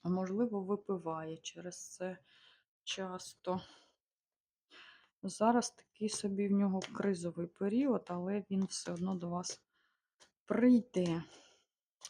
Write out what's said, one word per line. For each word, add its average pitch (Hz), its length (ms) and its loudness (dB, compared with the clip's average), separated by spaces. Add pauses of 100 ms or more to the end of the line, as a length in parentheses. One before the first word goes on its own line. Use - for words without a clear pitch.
А 175 60 -4
можливо, 196 540 0
випиває 165 760 -4
через 170 540 -12
це 185 280 -6 (680)
часто. 185 760 -4 (1600)
Зараз 226 480 2
такий - 380 -6
собі 202 400 -2
в 196 40 4
нього 196 280 4 (120)
кризовий 175 540 -2
період, 214 600 0
але 185 420 -2
він 196 140 2
все - 280 -6
одно 180 220 -2
до 175 140 -4
вас 175 340 -6 (840)
прийде 214 760 4 (880)